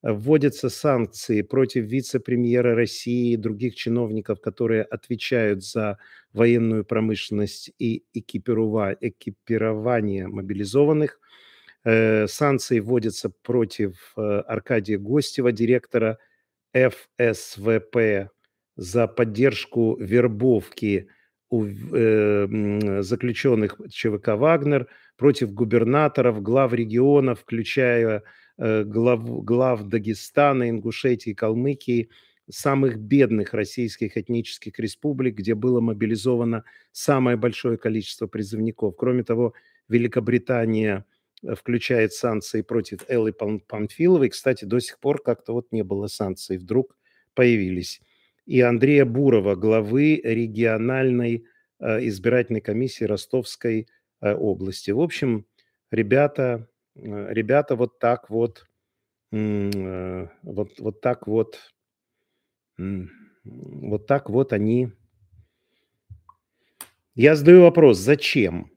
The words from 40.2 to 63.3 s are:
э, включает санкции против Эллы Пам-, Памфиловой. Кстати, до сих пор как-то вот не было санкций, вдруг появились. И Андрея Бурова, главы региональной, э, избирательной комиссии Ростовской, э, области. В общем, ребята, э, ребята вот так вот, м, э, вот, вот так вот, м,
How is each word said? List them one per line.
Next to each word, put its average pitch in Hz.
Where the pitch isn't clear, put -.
э, 113
включает 117
санкции 110
против 107
Эллы 113
Пам-, 104
Памфиловой. 135
Кстати, -
до 113
сих -
пор 139
как-то 117
вот 120
не 110
было 98
санкций, 95
вдруг 107
появились. 98
И 131
Андрея 131
Бурова, 117
главы 113
региональной, 117
э, 117
избирательной 113
комиссии 113
Ростовской, 113
э, 104
области. 95
В 117
общем, 131
ребята, 123
э, 104
ребята 123
вот 117
так 120
вот, 113
м, 104
э, 92
вот, 107
вот 104
так 123
вот, 110
м, 92